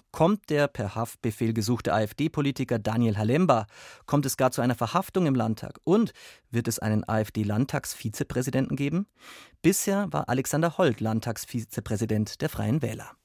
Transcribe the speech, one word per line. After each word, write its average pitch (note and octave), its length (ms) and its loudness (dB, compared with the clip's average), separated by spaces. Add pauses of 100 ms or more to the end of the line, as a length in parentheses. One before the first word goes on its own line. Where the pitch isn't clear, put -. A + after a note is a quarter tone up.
(140)
Kommt F#3 380 2
der D3 180 2
per G#2 260 -4
Haftbefehl A2+ 600 -2
gesuchte A2+ 400 0
A-F-D-Politiker C3+ 840 0
Daniel A#2 380 2
Halemba? A#2+ 480 2 (400)
Kommt C#3+ 220 2
es C3 100 -4
gar B2+ 140 4
zu - 100 -2
einer A#2+ 140 2
Verhaftung F3 500 0
im C3+ 100 2
Landtag? A2 500 -2
Und G3+ 280 4 (380)
wird A#2 180 0
es A2+ 100 -2
einen G#2+ 300 2
A-F-D-Landtagsvizepräsidenten A#2 1700 -2
geben? D3+ 300 -2 (560)
Bisher G3 480 2
war - 180 -2
Alexander D3 480 0
Holt D3+ 240 2
Landtagsvizepräsident G#2+ 1400 -2
der D#3 80 -2
Freien A2 320 0
Wähler. A2+ 300 -6 (120)